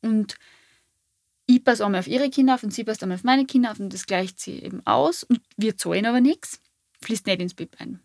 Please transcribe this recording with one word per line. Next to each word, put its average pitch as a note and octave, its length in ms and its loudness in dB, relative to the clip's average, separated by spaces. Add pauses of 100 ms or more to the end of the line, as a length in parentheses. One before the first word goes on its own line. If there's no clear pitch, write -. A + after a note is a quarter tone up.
und A3 340 0 (1080)
ich B3 180 6
passe A3+ 200 4
einmal G3 160 0
auf F#3 60 -6
ihre C4 240 0
Kinder C4 240 4
auf B3 80 -4
und G#3 100 -6
sie A3+ 120 -6
passt G#3+ 180 -6
einmal F#3+ 140 -4
auf F#3 80 -12
meine C4 220 4
Kinder B3 260 2
auf G#3 80 -12
und G3 120 -8
das F#3 140 -10
gleicht F#3 320 -4
sie - 240 -12
eben - 240 -10
aus C#4+ 380 2
und A#3+ 160 2 (160)
wir G#3+ 200 -2
zahlen F#3 300 -2
aber A#3+ 140 2
nichts, C#4+ 400 0 (420)
fließt - 240 -6
nicht F#3 140 -2
ins F3+ 140 -6
bip - 260 -14
ein. - 240 -14